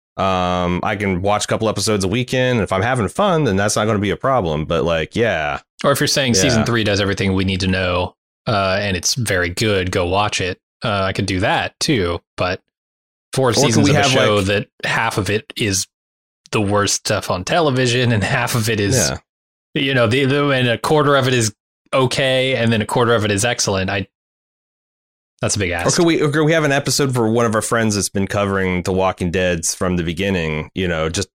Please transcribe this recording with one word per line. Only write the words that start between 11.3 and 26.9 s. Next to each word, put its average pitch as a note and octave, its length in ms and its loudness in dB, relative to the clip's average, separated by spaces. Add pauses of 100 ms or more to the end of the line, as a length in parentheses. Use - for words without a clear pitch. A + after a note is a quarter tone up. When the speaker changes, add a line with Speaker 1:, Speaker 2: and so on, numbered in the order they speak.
Speaker 2:
that A#2+ 380 -2
too. F2 420 -2 (160)
But F2+ 240 -4 (720)
four C3 160 2
Speaker 1:
Or A2 40 2
could A2+ 80 2
Speaker 2:
seasons C3+ 240 4
Speaker 1:
we C#3+ 60 4
Speaker 2:
of D3 60 4
a C#3+ 40 4
Speaker 1:
have, C#3 100 2
Speaker 2:
show B2+ 260 2
Speaker 1:
like G2 100 2
Speaker 2:
that G#2 200 0 (160)
half A2+ 360 -2
of G2 100 -2
it G#2 260 -4
is G2+ 300 -2 (640)
the A#2 100 0
worst G2+ 340 0
stuff - 340 -4
on F#2 160 -4
television B2+ 640 2
and G#2 120 0
half A#2+ 320 -2
of A2+ 120 -2
it A2 120 -2
is, G2+ 160 0
Speaker 1:
Yeah. D#2 220 0 (640)
Speaker 2:
you C3+ 120 -2
know, A#2+ 140 4
the, C3+ 180 2
the, C#3+ 240 2
and B2+ 180 2
a A#2 120 0
quarter D3 360 2
of C3 120 2
it C3 80 2
is A2+ 180 0 (400)
okay, C3 640 2
and A#2 180 0
then G#2+ 80 2
a G#2 60 -4
quarter A#2+ 260 2
of G#2+ 120 4
it G#2 60 0
is G2+ 140 0
excellent. G2 460 -2
I, G2+ 160 -4 (1300)
that's A#2 160 -2
a G2+ 40 -2
big F#2+ 100 0
ask. F2 180 -2
Speaker 1:
Or C3+ 100 2
could F3 100 4
we, D#3+ 140 2
or C#3+ 100 2
could D3+ 140 2
we D3+ 80 2
have D#3+ 100 2
an D3 80 2
episode C#3 420 0